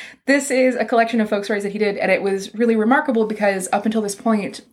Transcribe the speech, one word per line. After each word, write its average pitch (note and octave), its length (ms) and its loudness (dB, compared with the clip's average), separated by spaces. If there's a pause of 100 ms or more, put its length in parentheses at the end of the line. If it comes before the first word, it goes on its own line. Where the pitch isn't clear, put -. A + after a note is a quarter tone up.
(260)
this C#4 240 2
is B3+ 260 2
a A#3+ 80 0
collection A3+ 360 2
of G#3+ 100 0
folk G3+ 140 -2
stories G#3 180 -4
that G3+ 100 -4
he G#3 60 -6
did, G3+ 180 0
and F#3+ 160 0
it F3+ 100 2
was G3 320 -4
really A3+ 220 2
remarkable A#3 500 2
because G3+ 460 -2
up G3+ 140 0
until A3 160 0
this G3+ 120 -4
point, G#3+ 460 -2 (120)